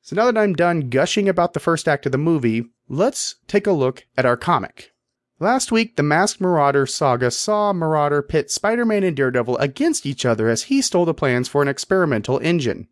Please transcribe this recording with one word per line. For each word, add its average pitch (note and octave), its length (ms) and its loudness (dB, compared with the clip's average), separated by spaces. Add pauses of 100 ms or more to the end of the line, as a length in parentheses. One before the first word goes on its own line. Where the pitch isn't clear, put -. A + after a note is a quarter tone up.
So - 160 -10
now A3 80 2
that A#3+ 140 2
I'm G#3 160 2
done E3 340 0
gushing F3 400 0
about F3 240 0
the - 80 -4
first E3 260 -2
act D3 200 0
of C3 60 -2
the C3 60 0
movie, B2+ 460 0 (240)
let's F#3 460 -2 (120)
take G3+ 200 -2
a G3+ 60 2
look C3 340 -2 (100)
at C3 80 0
our A#2+ 140 2
comic. - 540 -4 (460)
Last A#3 320 -2
week, A3+ 260 0
the C#3+ 60 0
Masked D#3 380 0
Marauder C#3+ 460 2
saga B2 440 0
saw G#3 440 -2
Marauder D3+ 480 0
pit D3+ 280 -2
Spider-Man A3 540 0
and F3 100 0
Daredevil B2+ 440 0
against B3+ 480 -2
each C#3 180 -6
other A2+ 240 2
as A2+ 160 0
he C4+ 160 0
stole F3 240 0
the E3 80 0
plans B2+ 340 0
for C#3+ 140 0
an C#3+ 80 2
experimental C#3 720 0
engine. D#3+ 540 -2